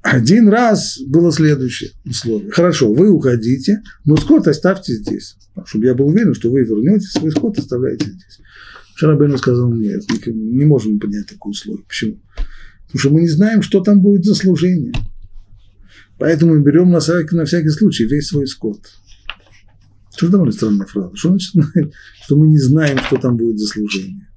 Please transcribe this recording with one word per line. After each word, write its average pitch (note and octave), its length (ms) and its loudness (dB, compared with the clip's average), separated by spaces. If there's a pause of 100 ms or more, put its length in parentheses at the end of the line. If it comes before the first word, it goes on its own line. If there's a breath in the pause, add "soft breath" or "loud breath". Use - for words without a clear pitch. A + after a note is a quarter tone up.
Один E3 460 4
раз A3 580 0
было E3 240 2
следующее D3+ 600 -2 (140)
условие. G#2+ 460 -6
«Хорошо, D#3+ 420 2
вы F3+ 160 4
уходите, C3 720 0 (240 loud breath)
но D3+ 120 4
скот D4 300 2
оставьте F3+ 460 -2
здесь, G#2 420 -10 (300)
чтобы A2 200 -4
я B2+ 100 2
был C#3 120 0
уверен, E3+ 280 2
что A2+ 160 -4
вы C3+ 120 2
вернётесь, B2+ 480 0
свой D#3 200 -4
скот A3 260 -2
оставляете - 480 -4
здесь». - 340 -18 (520 loud breath)
Моше - 160 -2
Рабейну C#3+ 320 2
сказал: B2 320 0
«Нет, G#2 380 -4
не, A#2 240 -6
не A#2 320 -2
можем A2 280 2
мы G#2 60 -2
принять G#2 260 -8
такое - 260 -16
условие». G#2+ 360 -12
Почему? - 320 -8 (680 loud breath)
Потому C#3 140 -8
что C#3 100 0
мы D#3 120 4
не E3+ 80 2
знаем, G3+ 340 2
что G3 180 0
там G3+ 200 4
будет G3 240 2
за G#3 100 2
служение. F3 580 0 (1300 soft breath)
Поэтому D#3+ 340 2
мы D3+ 80 4
берём D#3+ 300 6
на E3+ 80 4
всякий, E3 360 -2
на D#3+ 100 0
всякий D#3 240 0
случай D#3 360 0
весь C#3+ 220 -2
свой C#3+ 200 -4
скот. - 440 -10 (1300)
Тоже F3 160 0
довольно F3+ 180 2
странная G#2 340 -2
фраза. C3+ 300 -8
Что - 140 -2
значит, F#3 260 -2
<laughs> D#3 380 0 (320 loud breath)
что C#3+ 120 2
мы D#3 100 6
не D#3 120 4
знаем, C#3 400 2
что C3 180 -2
там B2 200 -2
будет A2+ 200 -2
за G#2+ 80 -4
служение? G2+ 720 -10